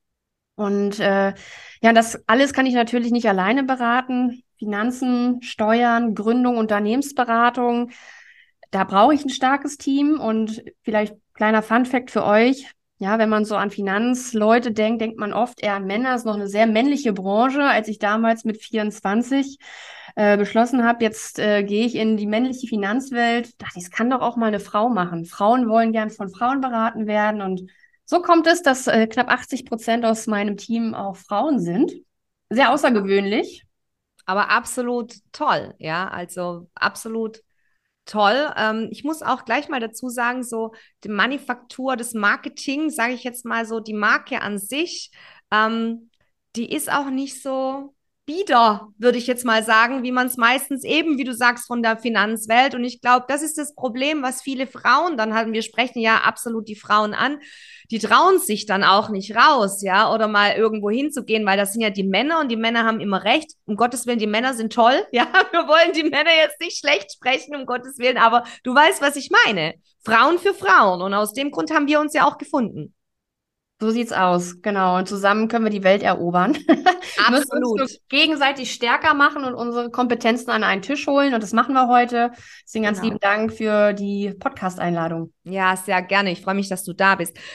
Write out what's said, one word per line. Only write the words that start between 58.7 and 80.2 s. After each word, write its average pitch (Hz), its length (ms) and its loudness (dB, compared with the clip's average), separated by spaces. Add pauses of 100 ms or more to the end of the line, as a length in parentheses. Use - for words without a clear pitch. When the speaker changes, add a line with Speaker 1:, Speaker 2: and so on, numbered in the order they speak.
Speaker 2:
auch 196 240 4
nicht 208 260 -8
raus, 233 460 4
ja, 196 320 2
oder 220 160 2
mal 202 280 4
irgendwo 214 340 0
hinzugehen, 233 560 -2
weil 196 100 2
das 196 160 0
sind 233 80 -4
ja 220 80 2
die 202 160 -4
Männer 302 360 0
und 277 100 -2
die 233 60 -2
Männer 226 280 0
haben 226 160 0
immer 190 240 -2
recht. 269 280 0 (120)
Um 208 120 -6
Gottes 233 300 -2
Willen, 240 120 -2
die 214 80 -2
Männer 233 260 -2
sind 226 220 -6
toll, 262 320 4
<laughs> - 40 -20
ja. 240 160 2 (240)
Wir 330 160 0
wollen 330 280 4
die 320 160 0
Männer 311 280 2
jetzt 302 220 2
nicht 349 160 -10
schlecht - 340 -2
sprechen, 285 460 -4
um 269 80 -10
Gottes 247 340 -8
Willen, 247 200 0
aber 233 260 4 (180)
du 254 120 -4
weißt, 320 260 4
was 285 160 0
ich 277 140 -10 (160)
meine. 170 260 -2 (320)
Frauen 254 340 4
für 392 140 0
Frauen. 254 480 4
Und 196 140 -2
aus 208 180 0
dem 277 180 -4
Grund 320 200 -4
haben 302 160 2
wir 294 120 4
uns 302 140 0
ja 269 140 4
auch 294 100 0
gefunden. 233 560 -6 (880)
Speaker 1:
So 220 100 0
sieht's 233 220 -2
aus, 180 480 0
genau. 190 380 0
Und 185 100 -4
zusammen 202 380 0
können 226 180 0
wir 214 60 2
die 196 140 -4
Welt 196 180 6
erobern. 180 600 2
<laughs> - 40 -6
Wir 302 640 2
müssen 262 200 0
uns - 0 -
Speaker 2:
Absolut. 233 280 -2
Speaker 1:
nur 262 100 -2 (200)
gegenseitig 277 640 0
stärker 285 420 2
machen 294 300 2
und 254 100 -4
unsere 240 360 -4
Kompetenzen 240 600 0